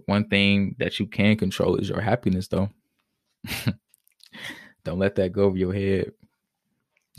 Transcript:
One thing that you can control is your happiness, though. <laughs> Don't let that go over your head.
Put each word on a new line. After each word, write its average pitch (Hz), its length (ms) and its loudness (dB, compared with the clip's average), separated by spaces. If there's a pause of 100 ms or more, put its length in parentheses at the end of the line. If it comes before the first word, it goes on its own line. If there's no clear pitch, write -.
One 104 220 2
thing 101 500 4
that - 220 -4
you 98 60 -2
can 104 300 2
control 92 400 0
is 101 120 -4
your - 120 -4
happiness, 98 480 0
though. 98 220 -2 (760)
<laughs> - 1400 -12
Don't 85 140 -6
let 98 180 0
that 92 160 0
go 98 120 2
over 95 120 2
your 92 160 0
head. 98 400 -2 (1080)